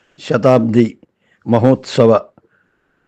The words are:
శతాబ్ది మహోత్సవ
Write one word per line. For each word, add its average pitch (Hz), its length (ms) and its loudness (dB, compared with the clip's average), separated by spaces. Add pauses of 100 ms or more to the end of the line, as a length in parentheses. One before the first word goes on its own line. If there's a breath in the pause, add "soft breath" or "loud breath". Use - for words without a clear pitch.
(200)
శతాబ్ది 117 800 -2 (500)
మహోత్సవ 117 760 0 (880)